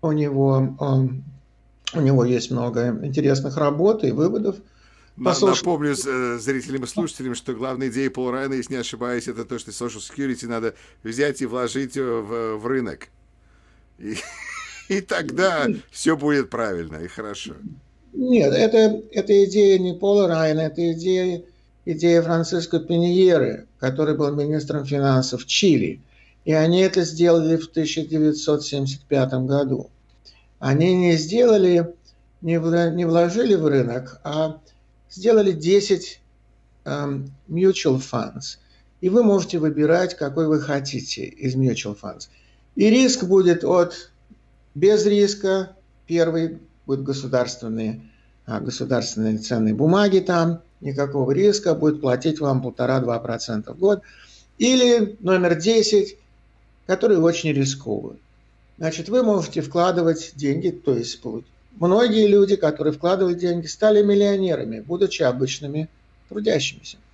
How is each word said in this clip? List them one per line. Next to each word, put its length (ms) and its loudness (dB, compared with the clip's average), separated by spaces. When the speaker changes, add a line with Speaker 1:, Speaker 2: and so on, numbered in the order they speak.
Speaker 1:
У 100 0
него, 680 2
эм, 440 0
у 80 -2
него 220 4
есть 280 0
много 520 -2
интересных 540 0
работ 460 2
и 80 0
выводов. 460 -2
Speaker 2:
На-, 140 0
Speaker 1:
По 40 2
social 200 2
Speaker 2:
напомню 300 0
з-, 140 -6
э, 40 -10
зрителям 440 -6
и 40 -10
слушателям, 480 -6
что 180 -8
главная 340 -6
идея 220 -2
Пола 240 -4
Райана, 220 -4
если 180 -8
не 60 -6
ошибаюсь, 480 -6
это 180 -8
то, 120 -10
что 140 -14
social 300 -10
security 440 -8
надо 300 -6
взять 380 -4
и 40 -4
вложить, 500 -6
э, 80 -4
в, 540 -6
в 100 -10
рынок. 400 -6
И, 200 -12
<laughs> 360 -18
и 120 -2
тогда 680 -2
Speaker 1:
Нет. 100 -2
Speaker 2:
все 280 -2
будет 320 0
правильно 480 -6
и 100 -10
хорошо. 460 -12
Speaker 1:
Нет, 400 2
это, 480 4
это 340 4
идея 340 4
не 140 -2
Пола 340 2
Райана, 340 2
это 300 -2
идея, 520 -2
идея 360 4
Франциско 600 -2
Пиньеры, 840 2
который 380 0
был 180 0
министром 500 -2
финансов 600 0
Чили. 560 0
И 80 -2
они 300 4
это 220 2
сделали 520 4
в 140 -4
тысяча 360 -4
девятьсот 600 0
семьдесят 400 -6
пятом 420 0
году. 420 -2
Они 340 2
не 220 4
сделали, 800 2
не 180 0
вла-, 320 2
не 140 -2
вложили 500 2
в 100 0
рынок, 580 0
а 360 -4
сделали 440 2
десять, 680 0
эм, 480 -8
mutual 520 2
funds. 580 -8
И 80 0
вы 140 4
можете 360 2
выбирать, 560 0
какой 320 -2
вы 120 2
хотите 640 -6
из 320 -6
mutual 440 -2
funds. 280 -14
И 140 4
риск 340 4
будет 400 4
от, 480 0
без 300 4
риска, 720 2
первый 540 0
будут 200 -4
государственные, 960 -4
а, 140 -6
государственные 800 -4
ценные 360 -2
бумаги 460 2
там, 420 0
никакого 500 -2
риска, 420 2
будет 280 0
платить 380 -2
вам 220 0
полтора-два 580 -2
процента 540 -8
в 60 -18
год. 220 2
Или 640 2
номер 340 2
десять, 640 2
который 300 2
очень 360 2
рисковый. 640 -4
Значит, 300 -6
вы 160 0
можете 380 0
вкладывать 760 0
деньги, 340 -2
то 240 -2
есть 280 -6
полу-, 220 -10
многие 500 4
люди, 280 6
которые 380 0
вкладывают 460 0
деньги, 260 -2
стали 380 4
миллионерами, 800 0
будучи 420 -2
обычными 640 -4
трудящимися. 680 -4